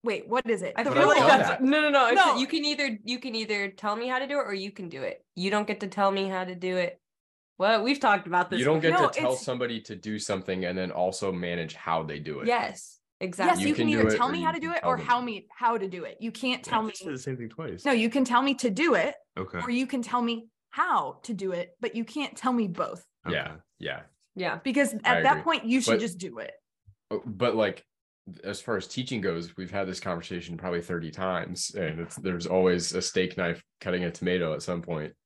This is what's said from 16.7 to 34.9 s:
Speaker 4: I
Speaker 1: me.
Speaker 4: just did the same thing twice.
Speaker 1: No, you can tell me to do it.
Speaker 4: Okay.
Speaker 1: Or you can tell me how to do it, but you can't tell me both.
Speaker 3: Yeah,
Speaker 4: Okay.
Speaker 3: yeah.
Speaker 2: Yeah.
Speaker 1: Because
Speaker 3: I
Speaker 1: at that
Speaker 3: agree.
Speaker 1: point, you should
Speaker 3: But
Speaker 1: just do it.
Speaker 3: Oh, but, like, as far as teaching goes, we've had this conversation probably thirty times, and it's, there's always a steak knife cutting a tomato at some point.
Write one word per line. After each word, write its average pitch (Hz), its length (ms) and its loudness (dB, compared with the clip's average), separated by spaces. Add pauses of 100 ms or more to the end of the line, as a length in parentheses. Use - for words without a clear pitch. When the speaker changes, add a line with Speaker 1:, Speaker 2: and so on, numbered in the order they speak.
Speaker 4:
I 220 40 -2
Speaker 1:
me. 214 60 -4
Speaker 4:
just - 140 -14
did 156 80 -6
the 131 60 -8
same 131 180 -6
thing 117 120 -8
twice. 135 360 -10
Speaker 1:
No, 277 60 2
you 226 180 4
can 254 160 2
tell 247 160 4
me 277 140 2
to 247 160 0
do 269 240 4
it. 196 180 2 (240)
Speaker 4:
Okay. 92 220 -6
Speaker 1:
Or 143 100 -4
you 247 180 0
can 254 140 -4
tell 247 200 0
me 233 260 -4 (240)
how 247 520 0
to 240 100 -8
do 190 200 -4
it, 175 160 -6 (100)
but - 160 -6
you 226 80 -4
can't 277 320 -6
tell 254 160 -2
me 233 160 2
both. 175 380 -6 (240)
Speaker 3:
Yeah, 76 140 -2
Speaker 4:
Okay. 78 100 -10 (260)
Speaker 3:
yeah. 71 200 -6 (360)
Speaker 2:
Yeah. 175 260 -4
Speaker 1:
Because 262 320 2 (120)
Speaker 3:
I 247 140 4
Speaker 1:
at 165 40 2
that 262 140 6
Speaker 3:
agree. - 60 -6
Speaker 1:
point, 320 220 0
you 247 140 2
should 226 140 2
Speaker 3:
But 214 80 4
Speaker 1:
just 180 160 -6
do 170 220 -12
it. - 120 -10 (600)
Speaker 3:
Oh, 104 140 -4
but, 110 300 0
like, 104 300 0 (580)
as 101 160 -6
far 117 160 -4
as 92 120 -4
teaching 127 340 -4
goes, 85 340 -4
we've 90 160 -10
had 98 160 -2
this 92 140 -6
conversation 87 560 -6
probably 87 240 -2
thirty 82 300 -6
times, 90 640 -4
and 82 260 -4
it's, - 160 -10
there's 87 300 -4
always 90 460 4
a 92 80 0
steak 92 360 0
knife 85 260 -2 (160)
cutting 90 240 -2
a 85 80 -2
tomato 90 420 0
at 73 100 -6
some 87 180 -4
point. 78 320 -6 (120)